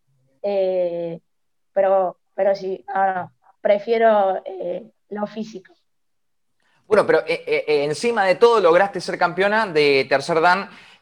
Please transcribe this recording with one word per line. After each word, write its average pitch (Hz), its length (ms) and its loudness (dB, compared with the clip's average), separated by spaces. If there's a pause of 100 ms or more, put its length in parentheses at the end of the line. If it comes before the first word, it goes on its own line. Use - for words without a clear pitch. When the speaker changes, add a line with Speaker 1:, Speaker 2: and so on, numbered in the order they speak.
(420)
Speaker 1:
eh, 180 760 -4 (540)
pero, 190 440 0 (180)
pero 196 200 0
sí, 190 300 -10 (100)
no, 190 200 0
no, 175 180 -10 (280)
prefiero, 208 840 2
eh, 196 460 -10 (200)
lo 208 160 -8
físico. 208 480 -14 (1120)
Speaker 2:
Bueno, 202 180 2
pero, 160 140 4
eh, - 260 -6
eh, 143 220 -2
eh, 147 160 2
encima 202 400 -2
de 185 100 2
todo 233 240 4
lograste 180 420 2
ser 175 160 -8
campeona 196 520 0
de 143 400 2
tercer 147 320 0
dan 180 280 2 (340)